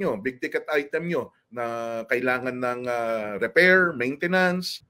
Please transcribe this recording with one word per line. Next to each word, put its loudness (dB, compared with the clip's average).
nyo, -2
big -6
ticket -4
item -2
nyo -4
na -6
kailangan 0
ng, -2
ah, -2
repair, 6
maintenance, 0